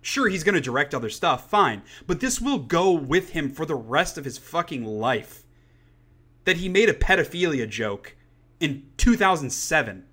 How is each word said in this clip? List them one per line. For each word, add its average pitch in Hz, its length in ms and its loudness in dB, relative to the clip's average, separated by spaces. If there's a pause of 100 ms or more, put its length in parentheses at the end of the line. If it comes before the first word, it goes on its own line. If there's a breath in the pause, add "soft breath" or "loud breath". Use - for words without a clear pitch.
Sure, 269 260 0
he's 185 160 -2
gonna 185 160 4
direct 131 340 -2
other 120 140 -2
stuff, 143 400 0
fine, 135 340 2 (240 loud breath)
but 175 140 -2
this 254 180 -2
will 254 200 0
go 170 340 2
with 160 380 0
him 147 200 -4
for 156 140 -8
the 151 100 -4
rest 135 440 -2
of 143 80 -12
his 120 100 -10
fucking 160 480 -6
life. 107 600 -4 (1000 soft breath)
That 180 140 0
he 185 100 -4
made 196 220 4
a 220 40 2
pedophilia 170 720 0
joke 104 460 -6 (460 soft breath)
in 143 240 -4 (140)
two 240 180 6
thousand 175 340 2
seven. 110 640 -2